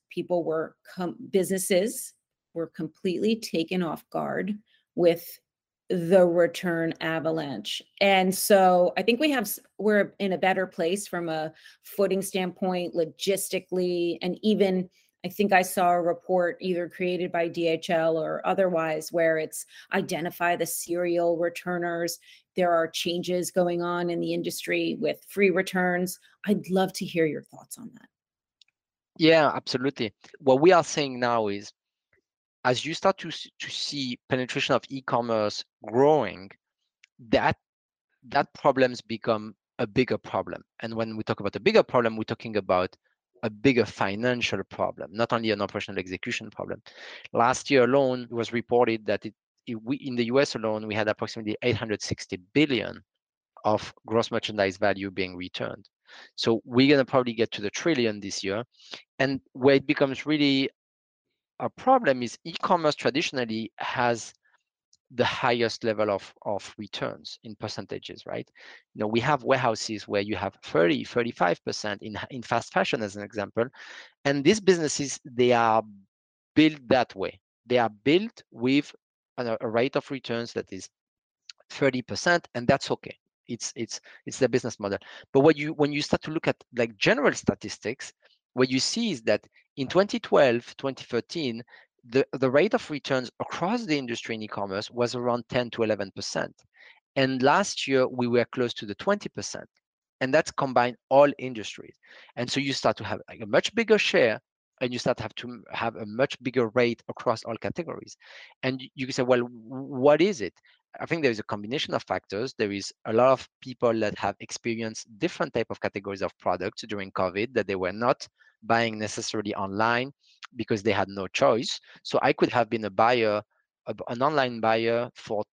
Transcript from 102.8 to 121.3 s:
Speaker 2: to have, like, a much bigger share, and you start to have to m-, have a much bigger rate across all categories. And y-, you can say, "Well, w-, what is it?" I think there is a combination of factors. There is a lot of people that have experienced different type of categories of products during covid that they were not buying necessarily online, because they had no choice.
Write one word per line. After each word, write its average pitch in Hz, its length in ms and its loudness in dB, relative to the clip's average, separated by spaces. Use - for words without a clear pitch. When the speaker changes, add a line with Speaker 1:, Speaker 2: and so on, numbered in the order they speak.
Speaker 2:
to 113 80 -10
have, 101 240 -6
like, - 140 -14
a 107 40 -12
much 135 280 0
bigger 214 240 4
share, 123 420 4
and 127 100 -2
you 123 80 -4
start 123 200 0
to 110 40 -8
have 110 120 -10
to - 140 -12
m-, 120 240 -16
have 113 240 -4
a 110 100 -10
much 117 360 -2
bigger 123 260 0
rate 120 400 0
across - 360 -2
all 113 120 -8
categories. - 600 -10
And 131 180 -2
y-, 131 140 -16
you 131 120 -8
can 131 60 -8
say, 139 100 0
"Well, 123 180 4
w-, 123 280 -8
what 139 540 2
is 185 180 0
it?" 90 140 -8
I - 60 -10
think 165 160 -4
there 139 100 4
is 107 80 -2
a 107 60 -6
combination 107 480 -6
of - 120 -2
factors. 101 520 -6
There 104 160 -2
is 98 220 -8
a 113 80 -6
lot 123 200 6
of - 140 -2
people 123 400 -2
that 104 180 -2
have 101 220 -4
experienced 113 640 -8
different 165 340 -4
type 117 160 -2
of - 120 -10
categories 98 420 -6
of 87 160 -4
products 90 500 -4
during 98 240 -8
covid 101 400 -2
that 107 140 0
they 98 100 -2
were 92 160 -2
not 120 340 0
buying 113 360 0
necessarily 107 560 -6
online, 113 580 -2
because 113 280 -4
they 107 100 2
had 95 160 0
no 98 200 -6
choice. 131 520 0